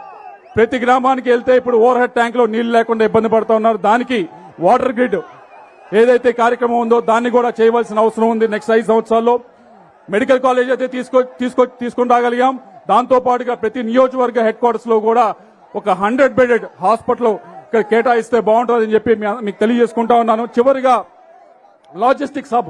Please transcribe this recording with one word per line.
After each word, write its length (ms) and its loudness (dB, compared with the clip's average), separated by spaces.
ప్రతి 220 0
గ్రామానికి 540 0
వెళ్తే 260 2
ఇప్పుడు 200 0
ఓవర్ 200 4
హెడ్ 140 0
ట్యాంక్లో 340 0
నీళ్లు 260 -2
లేకుండా 340 0
ఇబ్బంది 240 0
పడతా 260 0
ఉన్నారు. 220 0
దానికి 520 -2
వాటర్ 320 2
గ్రిడ్ 240 -2
ఏదైతే 380 4
కార్యక్రమం 480 0
ఉందో 220 2
దాన్ని 280 0
కూడా 320 0
చేయవలసిన 380 0
అవసరం 300 0
ఉంది 180 0
నెక్స్ట్ 240 -4
ఐదు 160 0
సంవత్సరాల్లో. 520 0
మెడికల్ 300 0
కాలేజ్ 300 0
అయితే 180 -2
తీసుకో-, 380 -2
తీసుకో-, 400 -2
తీసుకొని 300 -4
రాగలిగాం. 500 0
దాంతో 300 2
పాటుగా 340 -2
ప్రతి 300 -6
నియోజకవర్గ 600 0
హెడ్ 120 -2
క్వార్టర్స్ 320 -2
లో 120 2
కూడా 340 0
ఒక 140 -6
హండ్రెడ్ 440 0
బెడెడ్ 320 0
హాస్పిటల్ 460 0
ఇక్కడ 540 -4
కేటాయిస్తే 580 0
బాగుంటుందని 540 0
చెప్పి 220 0
మీ, 120 -6
మీకు 180 -6
తెలియజేసుకుంటా 560 0
ఉన్నాను. 280 0
చివరిగా 640 0
లాజిస్టిక్స్ 580 -4
హబ్, 160 -2